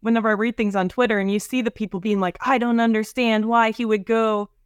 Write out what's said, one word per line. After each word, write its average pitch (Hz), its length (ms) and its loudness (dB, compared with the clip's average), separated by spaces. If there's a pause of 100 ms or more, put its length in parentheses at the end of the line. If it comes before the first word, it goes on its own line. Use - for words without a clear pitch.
whenever 226 280 0
I 214 40 4
read 220 260 -2
things 208 180 0
on 185 140 0
Twitter 226 280 0
and 196 140 0
you 208 60 0
see 254 240 -4
the 226 80 -4
people 196 300 -8
being 208 200 0
like, 180 220 -2
"I 262 160 0
don't 233 220 2
understand 220 640 0
why 226 240 2
he 233 160 -4
would 214 180 0
go 220 460 0 (160)